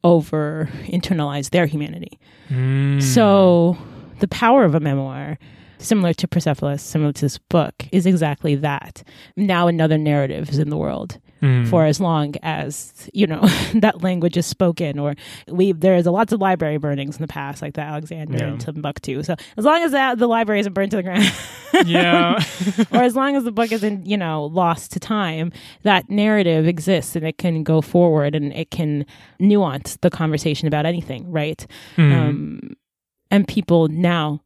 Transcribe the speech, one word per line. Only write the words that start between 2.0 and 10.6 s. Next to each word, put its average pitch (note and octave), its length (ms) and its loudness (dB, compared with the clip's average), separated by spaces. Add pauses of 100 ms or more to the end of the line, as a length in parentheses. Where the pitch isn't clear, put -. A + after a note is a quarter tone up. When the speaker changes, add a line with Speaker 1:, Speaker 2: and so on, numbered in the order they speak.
Speaker 2:
Mm. C3+ 520 0
Speaker 1:
So F3+ 720 6 (440)
the G3+ 80 0
power A#3+ 360 4
of D3+ 100 4
a D#3+ 60 2
memoir, C#3 580 -4 (400)
similar F#3 360 0
to - 140 -4
Persepolis, C#3+ 540 -2
similar D3 300 -2
to - 100 -8
this C#3 160 -2
book, - 520 -2
is F3+ 140 0
exactly D#3 520 0
that. C#3+ 460 -6 (340)
Now F3+ 300 2
another D#3+ 300 2
narrative D3 540 -2
is C#3+ 80 -2
in D3+ 100 0